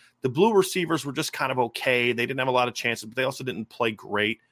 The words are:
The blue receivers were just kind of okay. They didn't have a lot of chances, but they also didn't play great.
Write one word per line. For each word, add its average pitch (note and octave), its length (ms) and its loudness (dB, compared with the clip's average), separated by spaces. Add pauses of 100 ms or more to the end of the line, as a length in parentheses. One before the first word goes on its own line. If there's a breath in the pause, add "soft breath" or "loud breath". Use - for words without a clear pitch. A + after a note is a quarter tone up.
(220 soft breath)
The C3 80 0
blue F#3 240 4
receivers F3 520 2
were C#3+ 60 -6
just D3 220 -4
kind C3+ 180 -2
of B2+ 80 -2
okay. B2 540 2
They A#2+ 120 0
didn't C3 140 -4
have C3 80 0
a C3 40 0
lot B2 180 4
of A2 40 -12
chances, A#2 320 -4
but A2+ 100 -14
they C3 100 0
also C3+ 180 -4
didn't A2+ 260 -6
play A#2 220 0
great. G#2 480 -2 (120)